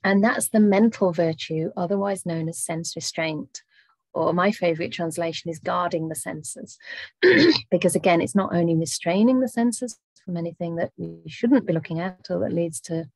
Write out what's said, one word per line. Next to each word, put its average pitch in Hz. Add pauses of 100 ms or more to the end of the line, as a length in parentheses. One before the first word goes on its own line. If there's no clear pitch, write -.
And 196
that's -
the 220
mental 202
virtue, 160
otherwise 196
known 165
as 165
sense 165
restraint, - (500)
or 165
my 185
favorite 170
translation 165
is 160
guarding 175
the 160
senses. - (460)
<clears throat> 349
Because 175
again, 170
it's -
not 196
only 170
restraining 190
the 254
senses 233 (260)
from 175
anything 170
that 170
we 165
shouldn't 233
be 175
looking 160
at 185
or 180
that 175
leads 170
to 165 (100)